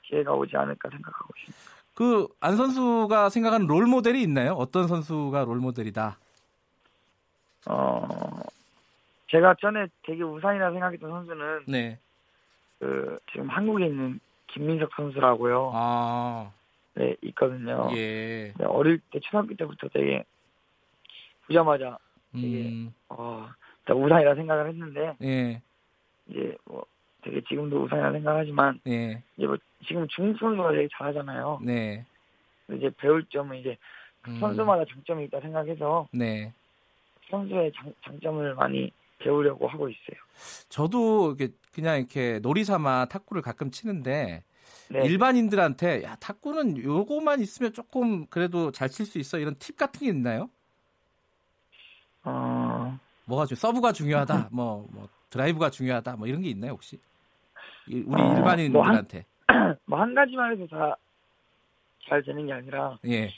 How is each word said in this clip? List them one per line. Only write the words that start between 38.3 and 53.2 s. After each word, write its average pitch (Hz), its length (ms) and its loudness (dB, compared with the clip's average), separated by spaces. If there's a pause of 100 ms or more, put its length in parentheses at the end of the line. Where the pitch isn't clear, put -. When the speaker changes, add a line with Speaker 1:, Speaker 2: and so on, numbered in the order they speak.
Speaker 1:
많이 131 360 -2 (280)
배우려고 139 500 0
하고 143 200 -6
있어요. - 280 -14 (540)
Speaker 2:
저도 202 680 2
이렇게 131 140 -2 (220)
그냥 160 240 0
이렇게 123 420 -2
놀이 147 240 2
삼아 143 420 2
탁구를 190 360 -8
가끔 127 280 -8
치는데 131 720 -4 (460)
Speaker 1:
네. 135 160 2
Speaker 2:
일반인들한테 190 1000 4
"야, - 120 -12
탁구는 240 680 -4
요거만 277 580 0
있으면 220 320 -4
조금 226 540 -2
그래도 170 460 0
잘 135 160 -2
칠 170 180 -6
수 180 120 -8
있어." 147 200 -6
이런 147 200 -4
팁 - 180 -16
같은 - 240 -2
게 285 80 0
있나요? 131 400 0 (1800)
Speaker 1:
어. 123 720 -4 (260)